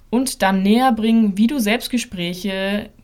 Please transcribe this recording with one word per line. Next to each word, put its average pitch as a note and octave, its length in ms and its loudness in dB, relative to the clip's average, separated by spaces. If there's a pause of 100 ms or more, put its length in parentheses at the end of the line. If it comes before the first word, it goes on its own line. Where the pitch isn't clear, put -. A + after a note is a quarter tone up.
(100)
und B3+ 320 -2
dann F#3+ 200 2
näher A#3+ 300 4
bringen, A3 460 2
wie A3 80 4
du D4 120 -2
Selbstgespräche G3+ 1300 -4 (140)